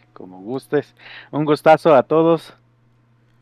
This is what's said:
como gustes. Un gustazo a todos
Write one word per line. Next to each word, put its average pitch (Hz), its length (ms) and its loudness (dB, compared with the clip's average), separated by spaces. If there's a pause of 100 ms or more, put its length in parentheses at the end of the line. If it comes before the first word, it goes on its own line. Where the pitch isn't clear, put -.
(120)
como 92 300 -20
gustes. 131 520 -8 (380)
Un 147 140 -6
gustazo 156 500 2
a 156 80 2
todos 160 500 -2 (880)